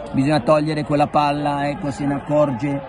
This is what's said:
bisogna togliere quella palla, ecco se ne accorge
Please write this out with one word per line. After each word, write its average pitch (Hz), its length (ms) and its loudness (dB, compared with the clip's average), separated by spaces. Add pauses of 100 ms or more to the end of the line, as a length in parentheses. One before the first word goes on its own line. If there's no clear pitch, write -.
(140)
bisogna 139 260 2
togliere 151 440 2
quella 147 240 2
palla, 147 600 0
ecco 147 220 -4
se 143 160 -6
ne 143 80 0
accorge 139 760 0